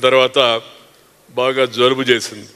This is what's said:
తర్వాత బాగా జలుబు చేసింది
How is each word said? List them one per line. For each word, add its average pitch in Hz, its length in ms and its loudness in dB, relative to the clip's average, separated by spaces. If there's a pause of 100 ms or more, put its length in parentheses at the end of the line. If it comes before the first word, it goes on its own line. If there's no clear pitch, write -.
తర్వాత 131 320 2 (1000)
బాగా 131 240 -2 (140)
జలుబు 131 320 0
చేసింది 104 440 -6